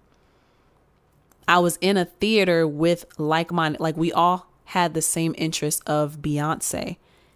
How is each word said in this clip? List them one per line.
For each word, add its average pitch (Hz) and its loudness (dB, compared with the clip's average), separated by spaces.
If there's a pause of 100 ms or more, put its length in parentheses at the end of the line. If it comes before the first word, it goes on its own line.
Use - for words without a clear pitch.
(1500)
I 180 4
was 175 2
in 190 2
a 180 2
theater 180 2
with 160 0 (120)
like-minded, 160 -2
like, 160 -2
we 165 0
all 175 2 (200)
had 175 -2
the 160 -2
same 165 -2
interest 156 -4
of 151 -2
Beyonce. 151 -4 (380)